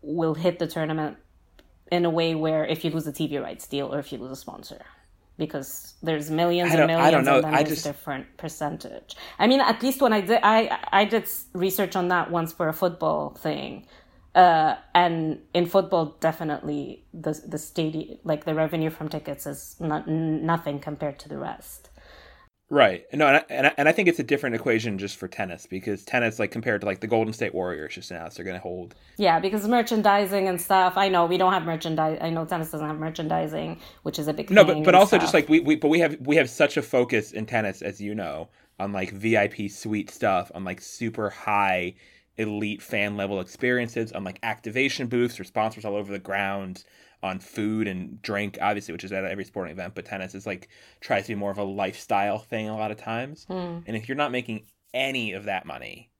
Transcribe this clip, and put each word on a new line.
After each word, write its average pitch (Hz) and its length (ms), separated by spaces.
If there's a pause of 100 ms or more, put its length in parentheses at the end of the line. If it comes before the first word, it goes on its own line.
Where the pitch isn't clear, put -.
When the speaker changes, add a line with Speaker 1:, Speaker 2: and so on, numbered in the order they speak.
Speaker 1:
will 160 320
hit 175 240
the 170 80
tournament 160 520 (720)
in 175 120
a 170 60
way 165 240
where 156 320
if 160 180
you 170 60
lose 156 160
a 151 60
T 151 160
V 143 100
rights - 300
deal 139 260
or 143 60
if 139 120
you 139 60
lose 127 140
a 135 40
sponsor, - 480 (540)
because - 640
there's 156 300
millions 175 400
Speaker 2:
I - 20
Speaker 1:
and 160 60
Speaker 2:
don't, 160 100
I 165 40
Speaker 1:
millions, 165 180
Speaker 2:
don't 139 140
know. 139 100
Speaker 1:
and 127 80
then 156 100
Speaker 2:
I 131 100
Speaker 1:
there's 156 60
Speaker 2:
just 151 160
Speaker 1:
different 143 520
percentage. - 800 (220)
I 196 80
mean, 254 140
at 226 240
least 262 180
when 240 120
I 208 80
did, 202 200
I, 220 380 (120)
I 202 140
did 208 180
s-, - 300
research 190 420
on 180 120
that 175 240
once 165 220
for 165 140
a 160 60
football 156 600
thing. 147 500 (500)
Uh, 160 400 (180)
and 165 460 (160)
in 175 100
football, 170 540
definitely 147 840 (100)
the, 160 180 (160)
the 156 100
stadi-, 156 680
like, 151 220
the 156 80
revenue 160 380
from 156 180
tickets 147 380
is - 320
not, 151 280
n-, 160 380
nothing 165 340
compared 143 380
to - 100
the 147 100
rest. - 520 (800)
Speaker 2:
Right. 117 420
No, 151 140
and 143 120
I, 160 120
and 135 180
I, 156 80
and 147 140
I - 20
think 185 160
it's 170 120
a 143 40
different 127 320
equation 113 440
just 98 180
for - 100
tennis, 90 380
because 95 400
tennis, 117 320
like, 104 140
compared 110 300
to, 101 60
like, 95 120
the 110 80
Golden 110 260
State 110 220
Warriors 85 400
just - 160
announced 82 260
they're 92 80
gonna 92 140
hold. 90 340 (240)
Speaker 1:
Yeah, 170 220
because 196 280
merchandising 208 800
and 180 140
stuff. 185 340
I 196 140
know 175 160
we 175 120
don't 185 140
have 180 140
merchandise. 160 560
I 165 80
know 165 160
tennis 160 240
doesn't 151 180
have 156 120
merchandising, 160 800 (240)
which 156 160
is 147 80
a 156 60
big - 180
Speaker 2:
No, 196 120
Speaker 1:
thing 156 200
Speaker 2:
but, - 20
but 180 40
Speaker 1:
and 180 80
Speaker 2:
also 196 200
Speaker 1:
stuff. 170 40
Speaker 2:
just, - 120
like, 160 160
we, 156 100
we, 156 160
but 151 120
we 160 140
have, 156 200
we 143 140
have 135 160
such - 260
a 147 60
focus 123 480
in 107 160
tennis, 107 340
as 98 180
you 101 140
know, 82 360 (300)
on, 98 140
like, 95 160
V 101 260
I 104 120
P 101 200
suite 104 440
stuff, 95 420
on, 95 100
like, 92 160
super 110 520
high 95 640 (420)
elite 107 440
fan 104 360
level 98 240
experiences, 117 720
on, 98 100
like, 95 200
activation 120 640
booths 120 340
or - 20
sponsors 110 400
all 104 140
over 101 120
the 101 100
ground, 98 680 (360)
on 95 180
food 107 480
and 92 340
drink, 101 400
obviously, 101 320
which 87 100
is 95 80
at 95 140
every 95 180
sporting 90 300
event, 95 220
but 87 100
tennis 92 300
is, 95 100
like, 95 240 (320)
tries - 220
to - 60
be 110 60
more 101 160
of 98 60
a 104 60
lifestyle 101 760
thing 110 300
a 110 80
lot 107 140
of 104 60
times. 127 480
Speaker 1:
Hmm. 180 400
Speaker 2:
And 113 120
if 113 100
you're 127 80
not 147 160
making 117 340 (280)
any 127 400
of 98 120
that 98 200
money, 64 440 (100)